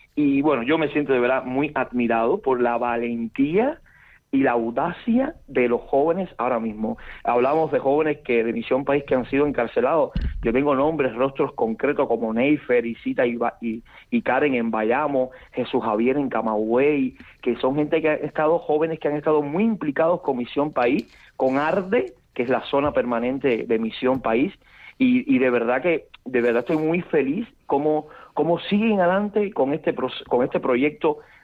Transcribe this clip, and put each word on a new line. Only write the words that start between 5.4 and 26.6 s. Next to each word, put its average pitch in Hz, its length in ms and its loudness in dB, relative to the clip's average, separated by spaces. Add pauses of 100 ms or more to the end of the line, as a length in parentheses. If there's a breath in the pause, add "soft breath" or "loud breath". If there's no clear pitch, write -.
de 123 220 0
los 120 100 2
jóvenes 165 580 0
ahora 120 220 0
mismo. 110 380 -6 (260 loud breath)
Hablamos 139 480 2
de 135 80 2
jóvenes 147 380 0
que, 120 260 0
de 117 80 -2
Misión 127 320 -2
País 143 220 -2
que 139 100 0
han 123 140 -2
sido 143 180 2
encarcelados. 135 640 0 (300 loud breath)
Yo 117 100 0
tengo 139 240 2
nombres, 139 400 0
rostros 135 380 0
concretos 131 560 0
como 110 240 -2
Neifer, 123 520 2
Isita 127 400 -2
y 117 120 0
Ba-, 117 240 -2
y, 113 200 -4 (300 loud breath)
y 117 120 2
Karen 135 320 2
en 117 160 0
Bayamo, 127 580 0 (240 loud breath)
Jesús 123 280 -2
Javier 117 360 2
en 139 100 0
Camagüey, 117 880 0 (260 loud breath)
que 120 160 0
son 131 180 0
gente 151 260 0
que 160 80 2
ha 151 60 2
estado, 156 440 0
jóvenes 160 400 0
que - 80 -2
han 147 80 -2
estado 151 260 2
muy 147 220 -2
implicados 170 560 0
con 139 160 -2
Misión 139 380 -4
País, 131 340 0 (300 loud breath)
con 131 200 0
arde, 190 580 -2 (180)
que 123 100 -4
es 120 60 -4
la 120 160 -2
zona 143 260 0
permanente 123 720 0
de 113 140 0
Misión 127 400 -2
País, 117 320 0 (460 loud breath)
y, 127 360 4
y 127 60 4
de 127 100 2
verdad 120 320 0
que, 170 260 0 (180)
de 123 160 0
verdad 117 260 2